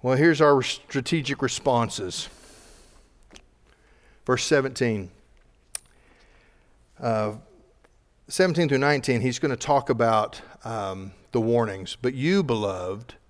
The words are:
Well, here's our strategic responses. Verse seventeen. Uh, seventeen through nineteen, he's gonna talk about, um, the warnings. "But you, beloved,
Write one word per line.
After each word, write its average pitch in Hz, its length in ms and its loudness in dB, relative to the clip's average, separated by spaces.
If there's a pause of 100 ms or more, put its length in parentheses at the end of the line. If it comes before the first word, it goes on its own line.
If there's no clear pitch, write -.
Well, 127 140 2
here's 151 240 4
our 143 220 6
strategic 139 800 -4
responses. 117 840 -2 (2000)
Verse 127 200 0
seventeen. 120 680 0 (1900)
Uh, 107 340 -2 (920)
seventeen 170 440 2
through 139 80 2
nineteen, 135 420 2
he's 123 180 -2
gonna 139 160 0
talk 139 360 0
about, 113 500 2 (240)
um, 95 480 -8 (200)
the 123 100 2
warnings. 110 580 -2
"But 127 140 -2
you, 170 280 2
beloved, 101 760 -4 (140)